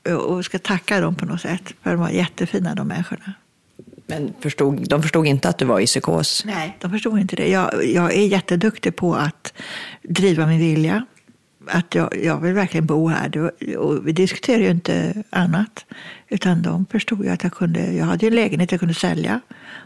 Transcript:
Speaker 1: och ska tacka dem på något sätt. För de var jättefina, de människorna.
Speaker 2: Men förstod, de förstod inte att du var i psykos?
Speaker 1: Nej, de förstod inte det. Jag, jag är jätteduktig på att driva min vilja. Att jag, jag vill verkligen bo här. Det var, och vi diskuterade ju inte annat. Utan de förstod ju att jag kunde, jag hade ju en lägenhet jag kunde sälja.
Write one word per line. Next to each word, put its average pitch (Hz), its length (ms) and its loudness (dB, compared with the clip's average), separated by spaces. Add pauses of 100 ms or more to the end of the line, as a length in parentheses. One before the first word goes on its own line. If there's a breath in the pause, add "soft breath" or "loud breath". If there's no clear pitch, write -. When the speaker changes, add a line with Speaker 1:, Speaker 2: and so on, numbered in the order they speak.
(160)
Speaker 1:
och 180 300 -2
ska - 140 -6
tacka 190 420 0
dem 170 140 2
på - 100 -6
något 170 160 -6
sätt. - 320 -6 (100)
För 185 80 -2
de 175 80 0
var 170 100 0
jättefina, 175 640 -2
de 143 120 -4
människorna. - 460 -6 (760)
Speaker 2:
Men 151 320 -6
förstod, 143 500 0
de 147 120 2
förstod 160 260 2
inte 139 220 2
att 175 80 -2
du 135 80 2
var 117 140 4
i 98 60 4
psykos? - 600 0
Speaker 1:
Nej, 190 360 -6
de 175 100 -4
förstod 214 280 0
inte 185 160 0
det. - 120 0
Jag, 185 380 2
jag 170 280 2
är 202 140 4
jätteduktig 185 680 0
på 175 200 0
att - 380 -4 (480 loud breath)
driva 170 460 2
min 160 120 6
vilja. 165 460 2 (600)
Att 175 280 -2
jag, 165 280 0
jag 151 180 0
vill 175 120 0
verkligen 180 320 0
bo 156 220 2
här. 156 220 0
Det 156 100 -4
var, - 380 -4
och 147 300 0
vi 156 40 0
diskuterade 190 520 2
ju 185 80 4
inte 170 580 0
annat. 180 560 0 (440 loud breath)
Utan 180 320 2
de 170 300 0
förstod 202 340 -2
ju 185 60 0
att 180 120 -2
jag 175 100 -2
kunde, 175 400 -2
jag 165 120 0
hade 175 200 0
ju - 20 4
en 226 80 4
lägenhet 190 360 0
jag 180 80 0
kunde 170 160 0
sälja. 175 460 -2 (440 loud breath)